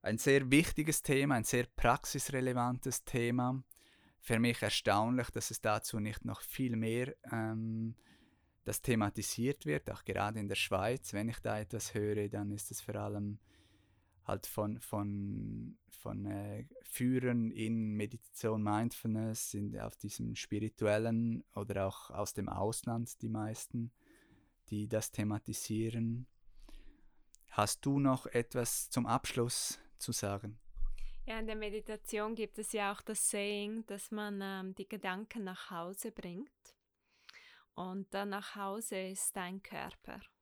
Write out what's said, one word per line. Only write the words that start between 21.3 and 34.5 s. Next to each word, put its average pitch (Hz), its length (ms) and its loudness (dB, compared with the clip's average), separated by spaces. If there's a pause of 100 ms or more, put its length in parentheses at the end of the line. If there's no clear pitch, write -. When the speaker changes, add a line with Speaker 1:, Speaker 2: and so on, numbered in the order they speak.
Speaker 1:
oder 98 320 0
auch - 240 -4
aus - 240 -2
dem 98 140 -2
Ausland 113 760 -2
die 113 60 -2
meisten, 110 640 -4 (800)
die 104 180 -2
das 110 240 0
thematisieren. 113 1160 -2 (1200)
Hast - 360 2
du 139 140 4
noch 131 280 4
etwas - 640 0
zum 117 160 2
Abschluss - 720 0 (180)
zu - 160 -4
sagen? 101 440 -2 (680)
Speaker 2:
Ja, 220 140 -4
in 220 80 -2
der 220 80 -2
Meditation 214 800 -2
gibt 214 240 -4
es 214 140 -4
ja 202 180 0
auch 208 100 -6
das - 280 0
Saying, 208 560 -2
dass 202 260 -10
man, 208 300 -4
ähm, 190 340 -6